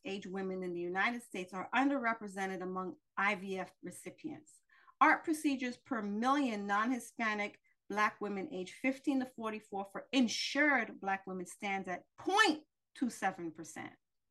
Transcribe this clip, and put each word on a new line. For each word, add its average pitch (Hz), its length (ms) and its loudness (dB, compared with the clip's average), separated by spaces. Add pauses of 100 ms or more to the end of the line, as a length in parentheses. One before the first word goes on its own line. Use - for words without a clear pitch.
age 196 200 -6
women 190 380 -4
in 180 100 -4
the 175 60 -4
United 196 420 0
States, 185 320 -8
are - 220 -6
underrepresented 220 880 0
among 185 320 -4 (220)
I 202 180 2
V 190 240 -4
F 185 100 -6 (140)
recipients. - 760 -12 (400)
art 302 220 8
procedures 277 520 0
per 226 260 -4
million 220 640 2
non-Hispanic 214 920 0 (300)
Black 214 320 2
women 202 320 -4
age 185 280 -6
fifteen 269 380 2
to 254 160 -2
forty-four 214 560 -6
for - 220 -10
insured 262 880 4
Black 196 260 -2
women 185 180 -4
stands 196 440 -4
at 175 140 -6 (140)
point 381 420 4 (380)
two 240 120 0
seven 175 420 -2
percent. - 380 -10 (400)